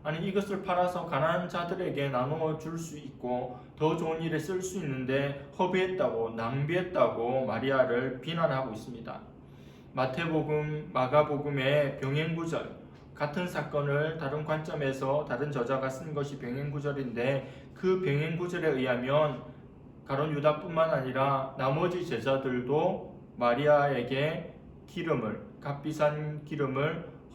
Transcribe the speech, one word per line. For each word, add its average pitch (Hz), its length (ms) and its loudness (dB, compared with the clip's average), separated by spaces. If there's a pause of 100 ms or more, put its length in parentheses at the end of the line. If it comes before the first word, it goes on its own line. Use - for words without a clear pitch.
"아니, 165 240 -2
이것을 196 360 0
팔아서 180 420 2
가난한 165 420 2
자들에게 175 640 -2
나누어 151 480 0
줄 165 200 -6
수 151 200 -8
있고 127 640 -6 (160)
더 160 220 2
좋은 160 240 -2
일에 160 180 0
쓸 185 220 -4
수 - 160 -4
있는데 139 680 -2 (140)
허비했다고, 180 720 2
낭비했다고" 127 1120 2
마리아를 127 760 2
비난하고 139 520 0
있습니다. 104 460 -10 (760)
마태복음, 151 1000 0
마가복음의 143 1040 4
병행 151 360 0
구절, 156 420 -4 (360)
같은 151 320 -2
사건을 147 720 0
다른 151 280 -4
관점에서 147 800 0
다른 135 260 -2
저자가 135 380 0
쓴 156 260 -6
것이 139 240 -4
병행 135 320 -4
구절인데, 135 1040 -2
그 185 260 2
병행 160 360 2
구절에 175 320 0
의하면 131 720 2 (640)
가룟 147 300 0
유다뿐만 156 520 2
아니라 135 680 2
나머지 151 480 2
제자들도 135 1120 0 (180)
마리아에게 143 1160 4 (340)
기름을, 127 540 -2 (200)
값비싼 151 840 0
기름을 143 640 0 (280)